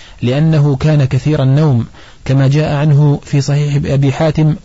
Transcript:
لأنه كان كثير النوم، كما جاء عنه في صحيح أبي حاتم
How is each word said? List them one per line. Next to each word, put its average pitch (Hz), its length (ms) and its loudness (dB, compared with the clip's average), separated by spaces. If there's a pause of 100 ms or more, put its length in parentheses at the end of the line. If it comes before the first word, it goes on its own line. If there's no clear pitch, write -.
(220)
لأنه 147 540 0
كان 147 300 0
كثير 139 380 -2
النوم، 135 420 2 (400)
كما 135 220 0
جاء 151 280 0
عنه 143 480 2
في 143 180 -2
صحيح 143 340 -2 (100)
أبي 139 260 0
حاتم 156 540 0